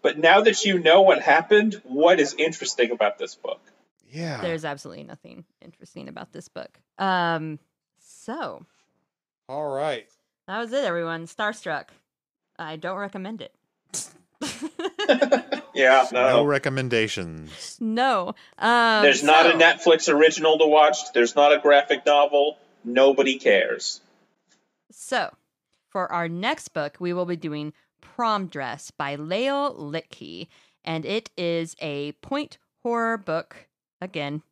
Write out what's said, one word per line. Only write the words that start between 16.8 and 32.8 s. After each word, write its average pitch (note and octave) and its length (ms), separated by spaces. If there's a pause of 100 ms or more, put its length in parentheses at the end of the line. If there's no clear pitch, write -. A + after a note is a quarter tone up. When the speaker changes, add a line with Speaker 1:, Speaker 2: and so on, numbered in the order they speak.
Speaker 3:
No. A3+ 540 (240)
Um, A3+ 440
Speaker 1:
There's C3+ 200
not D#3 240
a E3 60
Speaker 3:
so E3 60
Speaker 1:
Netflix E3 540
original D#3 460
to D#3+ 80
watch. D3+ 320 (160)
There's A#2+ 200
not D3 180
a C#3+ 60
graphic C#3+ 460
novel. C#3+ 540 (260)
Nobody C3 540
cares. - 640 (880)
Speaker 3:
So, - 400 (580)
for F#3 240
our E3+ 160
next G3+ 400
book, D3 320
we F3 140
will F3+ 100
be F3 120
doing D3+ 360 (300)
Prom G#3+ 460
Dress C3+ 420
by C#3+ 260
Lael B3+ 580
Littke. C#3+ 720 (360)
And D#3+ 220
it A3 320
is E3+ 420
a D3 400
point - 380 (240)